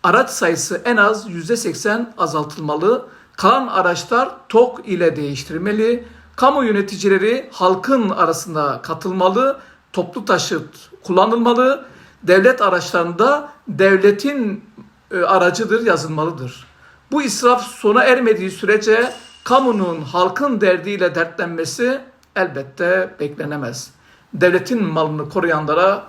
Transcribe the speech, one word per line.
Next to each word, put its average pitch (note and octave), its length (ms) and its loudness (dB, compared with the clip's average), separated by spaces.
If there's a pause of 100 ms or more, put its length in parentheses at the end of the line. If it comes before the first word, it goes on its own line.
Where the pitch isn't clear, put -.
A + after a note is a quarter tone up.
araç A3 260 2
sayısı E3+ 560 -4
en A#3 120 2
az G#3 320 2
yüzde E3+ 280 -4
seksen A3 600 -4
azaltılmalı. D#3 880 -2 (300)
Kalan B3 300 2
araçlar F#3 600 0 (200)
tok G#3+ 380 2
ile E3+ 280 0
değiştirilmeli. F#3+ 920 -4 (280)
Kamu C#4 280 2
yöneticileri G3+ 880 0
halkın F#3+ 580 0
arasında D#3+ 760 -2
katılmalı. F#3+ 760 0 (340)
Toplu F3+ 320 -6
taşıt - 640 -4 (140)
kullanılmalı. A#3 840 2 (380)
Devlet G3 380 4
araçlarında F3+ 880 0 (180)
devletin, G3+ 960 2 (460)
e, F3+ 100 -2
aracıdır F#3+ 640 2
yazılmalıdır. D#3 840 -4 (440)
Bu D4 100 0
israf B3 400 2
sona A3+ 420 0
ermediği A3+ 480 2
sürece A3 640 2 (300)
kamunun G#3+ 580 2
halkın F#3 600 -2
derdiyle F3+ 540 0
dertlenmesi E3+ 840 -4 (340)
elbette F3+ 840 -2
beklenemez. D3 720 -8 (420)
Devletin F#3 500 0
malını D#3 460 -2
koruyanlara E3+ 800 0